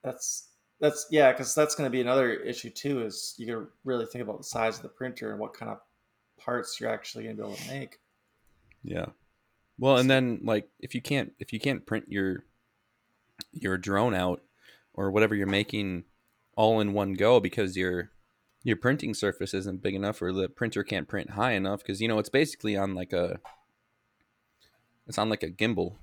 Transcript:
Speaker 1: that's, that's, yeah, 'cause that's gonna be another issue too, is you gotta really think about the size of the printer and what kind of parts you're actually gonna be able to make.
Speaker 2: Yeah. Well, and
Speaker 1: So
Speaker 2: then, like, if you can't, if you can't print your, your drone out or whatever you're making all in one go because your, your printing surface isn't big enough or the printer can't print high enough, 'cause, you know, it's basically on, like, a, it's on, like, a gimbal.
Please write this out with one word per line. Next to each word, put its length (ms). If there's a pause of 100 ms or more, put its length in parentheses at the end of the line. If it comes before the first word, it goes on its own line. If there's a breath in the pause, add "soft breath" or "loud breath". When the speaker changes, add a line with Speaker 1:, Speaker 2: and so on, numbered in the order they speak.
Speaker 1:
that's, 460 (300)
that's, 320
yeah, 220
'cause 220
that's 200
gonna 140
be 120
another 320
issue 360
too, 340
is 340
you 80
gotta 220 (160)
really 220
think 160
about 160
the 80
size 320
of 60
the 60
printer 420
and 80
what 140
kind 180
of 100 (560)
parts 420
you're 100
actually 360
gonna 100
be 80
able 120
to 120
make. 320 (840)
Speaker 2:
Yeah. 240 (720)
Well, 200
and 100
Speaker 1:
So 60
Speaker 2:
then, 300
like, 260 (100)
if 160
you 60
can't, 380
if 140
you 60
can't 260
print 240
your, 360 (1080)
your 240
drone 360
out 280 (520 soft breath)
or 180
whatever 240
you're 120
making 580 (500)
all 260
in 120
one 200
go 260
because 380
your, 340 (520)
your 120
printing 380
surface 400
isn't 280
big 140
enough 260
or 120
the 160
printer 340
can't 240
print 240
high 220
enough, 300
'cause, 180
you 80
know, 100
it's 100
basically 460
on, 180
like, 200
a, 260 (1700 loud breath)
it's 100
on, 120
like, 140
a 60
gimbal. 540